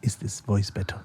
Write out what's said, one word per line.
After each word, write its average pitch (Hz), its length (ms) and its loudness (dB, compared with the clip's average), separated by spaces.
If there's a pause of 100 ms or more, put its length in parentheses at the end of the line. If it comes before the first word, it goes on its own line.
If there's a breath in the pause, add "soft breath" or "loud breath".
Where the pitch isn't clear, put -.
Is 113 140 2
this - 240 -8
voice 101 300 2
better? - 340 -4